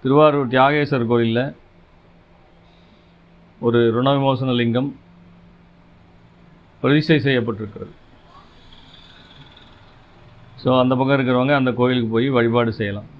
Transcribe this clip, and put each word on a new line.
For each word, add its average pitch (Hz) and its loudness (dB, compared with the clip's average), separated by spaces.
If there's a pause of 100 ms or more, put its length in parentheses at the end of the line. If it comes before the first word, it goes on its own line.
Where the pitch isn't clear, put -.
திருவாரூர் 143 2
தியாகேசர் 135 0
கோயில்ல 117 0 (2000)
ஒரு 117 2
ருண 131 0
விமோசன 135 -2
லிங்கம் 120 -2 (1900)
பிரதிஷ்டை 147 2
செய்யப்பட்டிருக்கிறது. 110 -6 (2500)
So, 127 0
அந்த 127 2
பக்கம் 135 0
இருக்கிறவங்க 127 0
அந்த 131 0
கோயிலுக்கு 123 -2
போய் 117 0
வழிபாடு 117 0
செய்யலாம். 101 -8 (100)